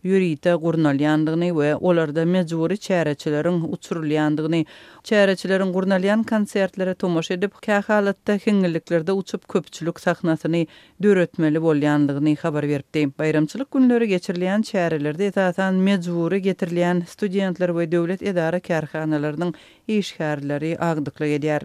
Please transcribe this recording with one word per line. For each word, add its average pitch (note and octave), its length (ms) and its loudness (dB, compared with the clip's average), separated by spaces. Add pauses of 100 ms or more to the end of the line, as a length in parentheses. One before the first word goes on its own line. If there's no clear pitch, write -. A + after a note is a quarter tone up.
ýürüýte F3+ 480 2
gurnalýandygyny D#3 960 2
we D3+ 260 2
olarda E3 500 0
mejburi E3+ 520 0
çäreçileriň D#3+ 800 0 (160)
uçurulýandygyny, D#3 920 0 (380)
çäreçileriň F#3+ 720 2
gurnalýan G3 500 2
konsertlere G3 720 -2
tomoş E3+ 380 -2
edip, F#3 220 -2
kä G3+ 340 0
halatda G#3 460 0 (120)
hiňilliklerde E3+ 680 0
uçup G3 360 -4
köpçülük E3 520 -4
sahnasyny E3 680 0 (360)
döretmeli E3+ 540 2
bolýandygyny D3 800 2
habar D3 320 -4
berdi. D3 400 -2 (100)
Bayramçylyk D#3 520 0
günleri A#3+ 420 4
geçirilýän F#3 500 -2
çärelerde D#3+ 640 -2
esasan F#3+ 480 0
mejburi F3 600 0
getirilýän F3 680 0
studentler F#3 640 -2
we E3+ 240 -2
döwlet E3+ 300 -2
edara F3 380 -2
kärhanalarynyň D#3 960 -4 (340)
işgärleri D3+ 920 -4
agdykly D3+ 560 -2
edýär. D3 300 -2